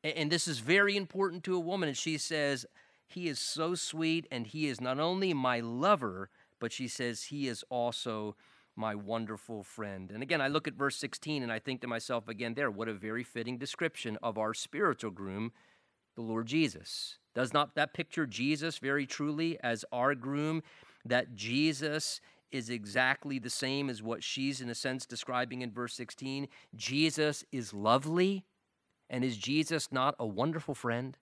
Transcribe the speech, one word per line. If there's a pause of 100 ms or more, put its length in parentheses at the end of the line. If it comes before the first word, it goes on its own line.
A-,
and
this
is
very
important
to
a
woman.
And
she
says, (420)
"He
is
so
sweet,
and
he
is
not
only
my
lover," (280)
but
she
says,
"He
is
also (420)
my
wonderful
friend."
And
again,
I
look
at
verse
sixteen,
and
I
think
to
myself
again
there,
what
a
very
fitting
description
of
our
spiritual
groom, (640)
the
Lord
Jesus. (160)
Does
not
that
picture
Jesus
very
truly
as
our
groom, (420)
that
Jesus (320)
is
exactly
the
same
as
what
she's,
in
a
sense,
describing
in
verse
sixteen? (300)
Jesus
is
lovely, (680)
and
is
Jesus
not
a
wonderful
friend?